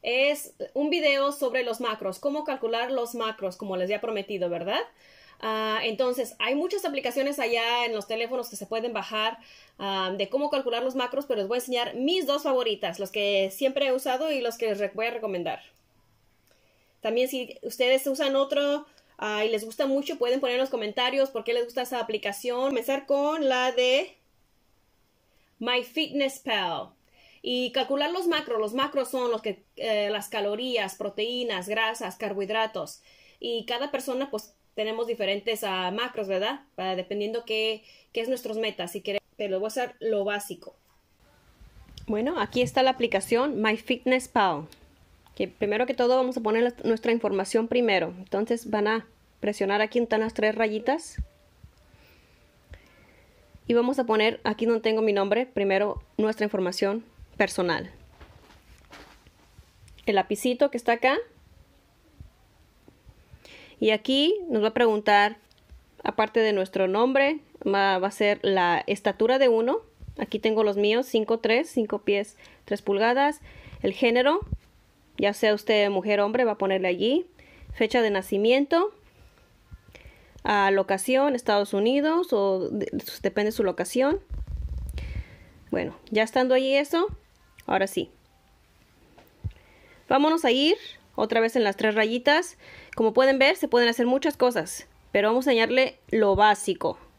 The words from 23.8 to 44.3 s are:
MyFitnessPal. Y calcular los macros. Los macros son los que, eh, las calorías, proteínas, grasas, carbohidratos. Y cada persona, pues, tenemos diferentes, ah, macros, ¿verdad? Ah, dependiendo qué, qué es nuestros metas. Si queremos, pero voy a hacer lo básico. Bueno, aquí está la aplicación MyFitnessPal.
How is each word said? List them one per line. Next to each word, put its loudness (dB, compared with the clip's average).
MyFitnessPal. -4
Y -2
calcular -2
los -4
macros. -2
Los -4
macros -2
son -2
los -2
que, -8
eh, -2
las -6
calorías, -4
proteínas, -4
grasas, -4
carbohidratos. -4
Y -6
cada -6
persona, -4
pues, -10
tenemos -4
diferentes, -4
ah, -2
macros, -4
¿verdad? -4
Ah, -4
dependiendo -6
qué, -4
qué -4
es -4
nuestros -4
metas. -6
Si -10
queremos, -6
pero -4
voy -4
a -4
hacer -6
lo 0
básico. -8
Bueno, -2
aquí -2
está 2
la 4
aplicación 0
MyFitnessPal. 0